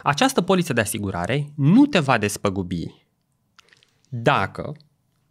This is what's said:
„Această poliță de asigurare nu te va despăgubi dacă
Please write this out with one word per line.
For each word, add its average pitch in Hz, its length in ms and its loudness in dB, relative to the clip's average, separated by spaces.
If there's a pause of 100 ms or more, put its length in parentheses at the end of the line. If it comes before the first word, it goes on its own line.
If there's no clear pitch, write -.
„Această 147 380 0
poliță 175 320 0
de 117 80 2
asigurare 101 720 -4
nu 170 300 6
te 285 140 2
va 131 180 2
despăgubi 95 760 -4 (1160)
dacă 113 640 -2 (600)